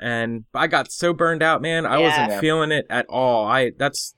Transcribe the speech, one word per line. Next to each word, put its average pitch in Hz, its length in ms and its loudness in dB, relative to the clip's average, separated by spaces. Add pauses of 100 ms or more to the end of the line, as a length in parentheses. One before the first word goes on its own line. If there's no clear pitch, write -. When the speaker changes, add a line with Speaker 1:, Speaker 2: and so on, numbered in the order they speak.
Speaker 1:
and 117 440 -4 (100)
I 139 120 0
got 156 260 -2
so 175 220 0
burned 165 280 0
out, 160 200 2
man. 165 240 -2
I 135 120 2
Speaker 2:
Yeah. 165 100 4
Speaker 1:
wasn't 147 240 2
Speaker 3:
Yeah. 101 80 -2
Speaker 1:
feeling 156 320 0
it 147 180 0
at 120 180 -2
all. 120 380 2
I, 123 320 2
that's, - 400 -4